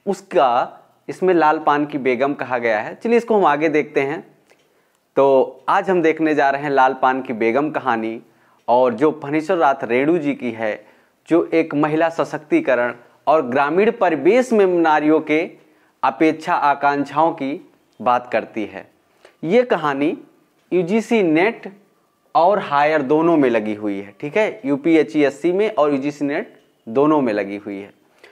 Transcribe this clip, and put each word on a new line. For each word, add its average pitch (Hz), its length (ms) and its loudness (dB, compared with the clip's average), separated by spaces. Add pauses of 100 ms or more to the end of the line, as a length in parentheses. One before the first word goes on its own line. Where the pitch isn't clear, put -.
उसका 156 720 0 (300)
इसमें 180 260 0
लाल 156 240 4
पान 147 280 0
की 147 120 -8
बेगम 131 360 0
कहा 127 240 -6
गया 113 220 0
है। 147 140 -10
चलिए, 233 220 0
इसको 233 200 0
हम 190 100 4
आगे 151 220 2
देखते 147 320 0
हैं। 147 360 -6 (800)
तो 135 520 4
आज 185 220 0
हम 180 120 2
देखने 156 320 0
जा 143 160 2
रहे 139 120 -4
हैं 147 80 -4
लाल 135 240 4
पान 131 280 0
की 131 100 -10
बेगम 117 380 0
कहानी, 113 520 -6 (460)
और 123 260 2
जो 151 280 0
फणीश्वर 156 340 -2
नाथ 143 280 0
रेणु 139 340 0
जी 143 160 -4
की 123 160 -8
है, 110 360 -8 (420)
जो 165 260 2
एक 160 200 0
महिला 156 340 0
सशक्तिकरण 139 840 -2 (320)
और 156 160 2
ग्रामीण 143 480 0
परिवेश 196 600 2
में 208 140 4
नारियों 156 540 2
के 156 440 -4 (400)
अपेक्षा 156 500 0
आकांक्षाओं 143 800 0
की 151 400 -10 (300)
बात 123 300 0
करती 110 320 -4
है। 95 260 -14 (540)
ये 202 180 4
कहानी 165 600 -2 (500)
यूजीसी 208 500 0
Net 190 580 0 (540)
और 180 240 4
Haier 147 440 0
दोनों 160 340 2
में 135 140 4
लगी 107 240 -2
हुई 104 260 -6
है, 101 200 -18
ठीक 147 160 -8
है, 208 280 -2
यूपीएचईएससी 151 880 0
में 202 220 -2
और 147 180 2
यूजीसी 143 320 -4
Net 151 380 -8 (260)
दोनों 143 320 2
में 120 120 0
लगी 101 240 -4
हुई 101 240 -10
है। 101 140 -18 (380)